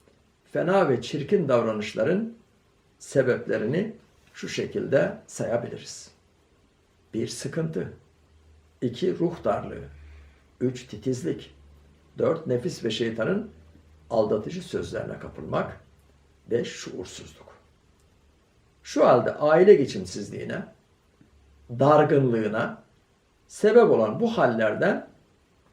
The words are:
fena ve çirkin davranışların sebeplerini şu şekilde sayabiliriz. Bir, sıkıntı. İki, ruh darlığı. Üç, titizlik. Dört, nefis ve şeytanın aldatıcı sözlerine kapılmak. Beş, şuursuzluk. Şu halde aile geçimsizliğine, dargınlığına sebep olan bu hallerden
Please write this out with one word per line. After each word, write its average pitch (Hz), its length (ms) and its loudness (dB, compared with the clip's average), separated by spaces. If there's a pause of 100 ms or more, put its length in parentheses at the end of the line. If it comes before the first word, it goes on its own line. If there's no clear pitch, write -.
(520)
fena 165 360 2
ve 120 140 0
çirkin 156 460 -2
davranışların 117 840 0 (640)
sebeplerini 123 960 -2 (380)
şu - 140 -12
şekilde 120 800 -2
sayabiliriz. - 840 -8 (1040)
Bir, 117 140 -4
sıkıntı. - 640 -6 (880)
İki, 131 380 -4
ruh - 260 -4
darlığı. - 400 -4 (760)
Üç, 127 260 -4
titizlik. - 680 -6 (640)
Dört, 143 280 0
nefis 127 380 -4
ve 113 60 -2
şeytanın 123 600 -4 (600)
aldatıcı 117 520 0
sözlerine 90 560 -8
kapılmak. - 640 -8 (720)
Beş, 147 180 -2
şuursuzluk. - 840 -14 (1300)
Şu - 240 2
halde 127 280 4
aile 165 400 8
geçimsizliğine, 104 920 -4 (1080)
dargınlığına 131 1120 4 (680)
sebep 220 420 6
olan 117 300 2
bu 226 180 0
hallerden 123 720 2 (640)